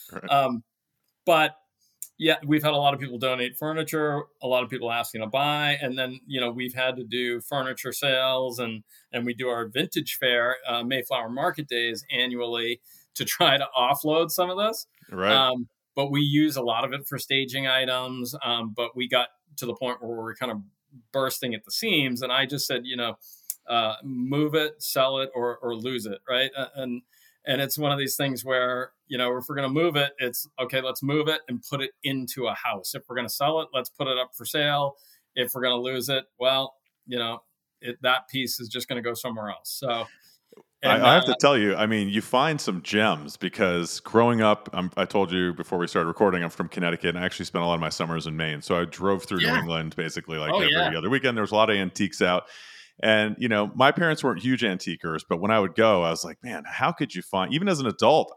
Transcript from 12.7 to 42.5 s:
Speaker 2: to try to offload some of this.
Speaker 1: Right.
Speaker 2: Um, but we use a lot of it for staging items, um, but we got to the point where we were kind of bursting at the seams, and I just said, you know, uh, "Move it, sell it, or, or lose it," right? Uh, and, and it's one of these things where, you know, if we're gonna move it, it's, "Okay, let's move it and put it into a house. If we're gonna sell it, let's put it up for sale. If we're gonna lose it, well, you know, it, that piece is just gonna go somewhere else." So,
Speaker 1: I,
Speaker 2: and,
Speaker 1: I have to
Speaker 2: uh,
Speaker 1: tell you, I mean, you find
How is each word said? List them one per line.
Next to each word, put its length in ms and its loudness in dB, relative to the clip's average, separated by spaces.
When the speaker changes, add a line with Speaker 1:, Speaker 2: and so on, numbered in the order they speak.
Speaker 2:
to 100 -4
try 320 4
to 100 -2
offload 540 2
some 180 0
of 80 -4
this. 300 -2
Speaker 1:
Right. 220 2
Speaker 2:
Um, 340 4
but 160 0
we 100 2
use 340 4
a 60 -2
lot 240 0
of 80 -6
it 140 -8
for 100 -6
staging 480 0
items, 800 0
um, 280 -2
but 240 -6
we 120 -4
got 220 2
to 100 -8
the 100 -4
point 240 -4
where 120 -8
we 60 -6
were 180 -8
kind 160 -4
of 80 -6
bursting 440 -2
at 100 -12
the 60 -18
seams, 500 0
and 100 -2
I 140 2
just 220 -4
said, 180 -2
you 100 -8
know, 220 -4
uh, 360 0
"Move 500 0
it, 300 0
sell 340 2
it, 160 -4
or, 240 -2
or 180 -4
lose 300 -4
it," 140 -8
right? 260 2
Uh, 200 -6
and, 260 -6
and 140 0
it's 180 -2
one 120 2
of 60 0
these 180 -2
things 300 -2
where, 460 -2
you 100 -6
know, 200 0
if 120 -8
we're 60 -8
gonna 140 -2
move 260 2
it, 240 2
it's, 280 -4
"Okay, 220 -2
let's 200 -6
move 280 0
it 180 0
and 200 -6
put 140 -4
it 120 -6
into 420 -4
a 80 0
house. 400 -6
If 160 -10
we're 60 -10
gonna 120 -4
sell 340 0
it, 120 -10
let's 160 -4
put 180 -6
it 120 0
up 160 -6
for 100 -14
sale. 520 0
If 220 0
we're 80 -4
gonna 180 0
lose 280 -4
it, 160 -2
well, 380 0
you 100 -4
know, 220 -4
it, 220 -8
that 240 2
piece 320 -4
is 100 -12
just 180 -8
gonna 140 -4
go 140 -4
somewhere 340 -6
else." 220 -10
So, 340 -4
Speaker 1:
I, 120 6
Speaker 2:
and, 80 6
Speaker 1:
I 120 10
have 100 6
to 60 4
Speaker 2:
uh, 80 2
Speaker 1:
tell 180 8
you, 180 4
I 120 2
mean, 200 2
you 140 0
find 400 2